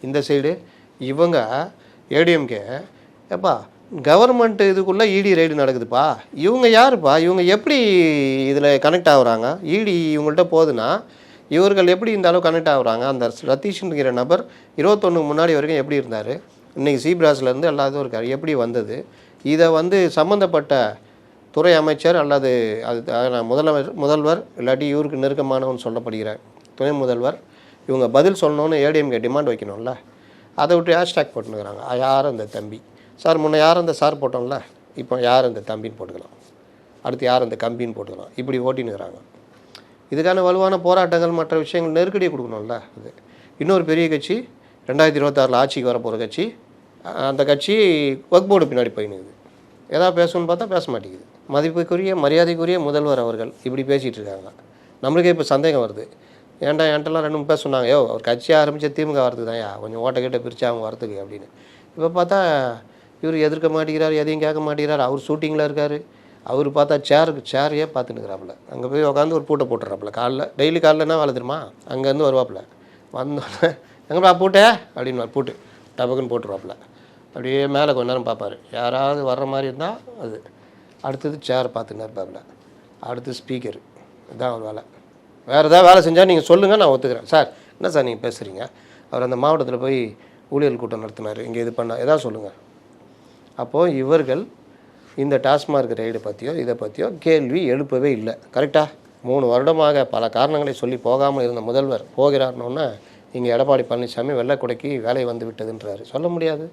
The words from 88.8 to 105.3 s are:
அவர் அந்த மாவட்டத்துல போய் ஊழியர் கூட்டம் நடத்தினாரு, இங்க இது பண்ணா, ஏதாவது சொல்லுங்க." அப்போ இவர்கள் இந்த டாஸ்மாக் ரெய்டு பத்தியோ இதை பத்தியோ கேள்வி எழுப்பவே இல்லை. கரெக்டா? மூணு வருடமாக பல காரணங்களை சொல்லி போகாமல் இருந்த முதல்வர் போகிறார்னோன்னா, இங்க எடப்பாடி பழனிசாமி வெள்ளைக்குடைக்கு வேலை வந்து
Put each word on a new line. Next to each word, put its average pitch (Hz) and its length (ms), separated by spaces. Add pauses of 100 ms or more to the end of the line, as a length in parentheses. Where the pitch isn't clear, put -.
அவர் 123 220
அந்த 127 40
மாவட்டத்துல 131 440
போய் 131 200 (500)
ஊழியர் 139 260
கூட்டம் 113 280
நடத்தினாரு, 107 360
இங்க 117 200
இது 117 140
பண்ணா, 117 220
ஏதாவது 143 240
சொல்லுங்க." 110 320 (1080)
அப்போ 143 320
இவர்கள் 139 540 (720)
இந்த 139 220
டாஸ்மாக் 135 600
ரெய்டு 113 260
பத்தியோ 117 340
இதை 123 180
பத்தியோ 165 440
கேள்வி 156 460
எழுப்பவே 139 460
இல்லை. 110 240 (180)
கரெக்டா? 147 300 (400)
மூணு 131 220
வருடமாக 143 600
பல 113 240
காரணங்களை 143 440
சொல்லி 123 240
போகாமல் 139 460
இருந்த 120 180
முதல்வர் 127 440 (120)
போகிறார்னோன்னா, 131 680 (480)
இங்க 123 240
எடப்பாடி 131 320
பழனிசாமி 120 440
வெள்ளைக்குடைக்கு 127 680
வேலை 123 240
வந்து 117 200